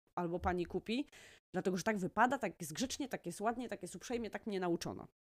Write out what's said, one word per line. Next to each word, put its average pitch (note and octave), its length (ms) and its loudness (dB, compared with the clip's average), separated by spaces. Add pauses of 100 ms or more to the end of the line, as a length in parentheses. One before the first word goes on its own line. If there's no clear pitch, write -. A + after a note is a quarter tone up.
(180)
albo F3 220 0
pani F3+ 260 2
kupi. A3 400 -2 (480)
Dlatego, F#3 220 2
że E3+ 60 0
tak A3 160 2
wypada, A3+ 400 4
tak G3 220 -4
jest D#3 120 -6
grzecznie, B3 360 -2
tak - 180 -6
jest E3+ 140 -6
ładnie, A#3 280 0
tak - 140 -6
jest F3+ 140 -10
uprzejmie, A#3 340 -4
tak - 160 -6
mnie G3+ 140 0
nauczono. E3+ 480 0 (140)